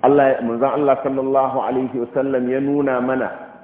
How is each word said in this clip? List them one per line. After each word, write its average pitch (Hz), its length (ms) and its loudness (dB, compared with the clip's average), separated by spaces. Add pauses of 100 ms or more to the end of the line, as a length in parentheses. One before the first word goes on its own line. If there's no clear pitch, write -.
Allah, 135 380 4
manzon 117 280 0
Allah 135 320 2
sallallahu 135 580 0
alaihi 127 380 -2
wasallam 131 480 -2
ya 131 160 0
nuna 139 400 0
mana 127 300 -2 (320)